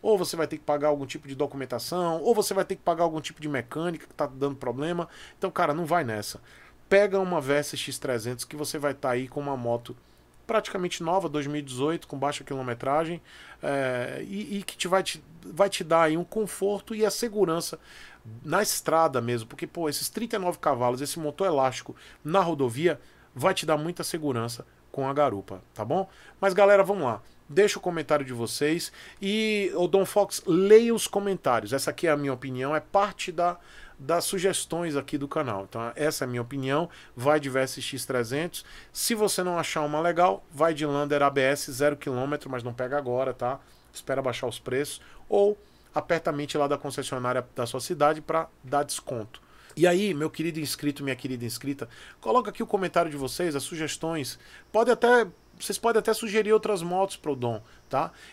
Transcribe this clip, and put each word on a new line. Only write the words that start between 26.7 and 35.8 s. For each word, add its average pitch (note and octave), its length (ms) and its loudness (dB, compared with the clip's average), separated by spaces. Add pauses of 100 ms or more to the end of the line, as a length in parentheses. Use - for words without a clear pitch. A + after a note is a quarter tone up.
vamos F#3 200 0
lá. A2+ 180 -2 (260)
Deixa F#3+ 300 4
o - 40 -12
comentário D#3 420 0
de B2+ 80 -8
vocês D3 600 -2 (280)
e, G#3 540 0
ô, F3 120 2
Dom F#3+ 180 4
Fox, - 420 0
leia G#3+ 480 8
os G#3 120 -2
comentários. C3+ 680 0
Essa C#3 180 -2
aqui - 160 -2
é D#3+ 40 6
a D3 60 4
minha C#3+ 160 -2
opinião, C3 440 -4
é D3+ 40 0
parte G3 520 0
da, F3 260 0 (400)
das D#3+ 260 0
sugestões E3+ 720 -2
aqui C#3 220 -4
do C#3+ 80 -4
canal. A#2+ 420 -2
Então, A#2 280 -8